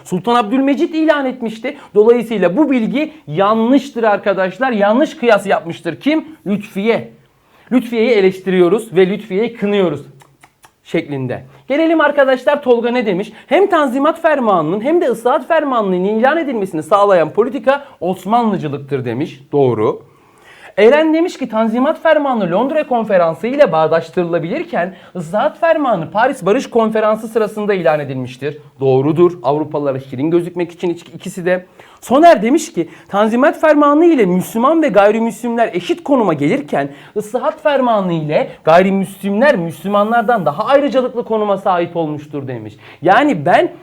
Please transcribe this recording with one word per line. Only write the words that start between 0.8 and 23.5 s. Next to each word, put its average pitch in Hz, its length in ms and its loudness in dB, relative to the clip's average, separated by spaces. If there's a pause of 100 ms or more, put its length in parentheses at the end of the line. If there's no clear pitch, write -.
ilan 311 300 0
etmişti. 254 520 -8 (180)
Dolayısıyla 214 640 2
bu 285 140 2
bilgi 254 400 -2 (160)
yanlıştır 226 760 0
arkadaşlar. 196 680 0
Yanlış 226 460 0
kıyas 214 300 2
yapmıştır. 165 520 -4
Kim? 311 260 0 (200)
Lütfiye. 196 640 -4 (640)
Lütfiye'yi 226 380 0
eleştiriyoruz 185 840 0
ve 185 140 4
Lütfiye'yi 214 440 -4
kınıyoruz 190 520 -2 (800)
şeklinde. 135 600 -6 (240)
Gelelim 320 340 0
arkadaşlar 285 600 2
Tolga 233 300 0
ne 240 140 -2
demiş? 202 260 -2 (160)
"Hem 381 220 2
Tanzimat 302 520 0
Fermanı'nın 214 600 0
hem 311 200 0
de 285 100 0
Islahat 247 360 -2
Fermanı'nın 233 560 0
ilan 220 340 0
edilmesini 214 460 -4
sağlayan 190 460 4
politika 254 540 -2 (160)
Osmanlıcılıktır," 160 1080 -4
demiş. 123 460 -6
Doğru. 123 500 0 (760)
Eren 294 360 4
demiş 330 240 -2
ki, 247 120 -8
"Tanzimat 226 540 -2
Fermanı 269 480 0
Londra 269 360 -2
Konferansı 196 600 0
ile 269 240 2